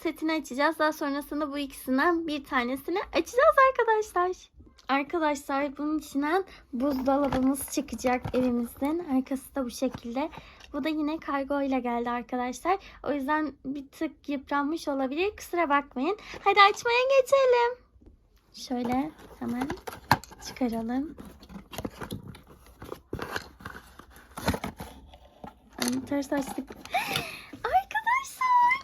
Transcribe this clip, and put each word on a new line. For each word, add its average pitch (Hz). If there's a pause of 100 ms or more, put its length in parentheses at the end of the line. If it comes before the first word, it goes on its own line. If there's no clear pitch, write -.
setini 320
açacağız. 302
Daha 311
sonrasında 294
bu 285
ikisinden 294
bir 294
tanesini 269 (140)
açacağız 571 (140)
arkadaşlar. 427 (380)
Arkadaşlar 285
bunun 302
içinden 302 (280)
buzdolabımız 269
çıkacak 247
evimizden. 254 (100)
Arkası 262
da 269
bu 240
şekilde. 254 (420)
Bu 277
da 311
yine 302
kargo 277
ile 262
geldi 240
arkadaşlar. 247 (240)
O -
yüzden 294 (120)
bir 277
tık -
yıpranmış 285
olabilir. 285
Kusura 339
bakmayın. 285 (260)
Hadi 403
açmaya 480
geçelim. 494 (640)
Şöyle 254 (280)
hemen 240 (800)
çıkaralım. 240 (4000)
Ay, 247
ters 285
açtık. 277
<gasps> -
Arkadaşlar 988 (120)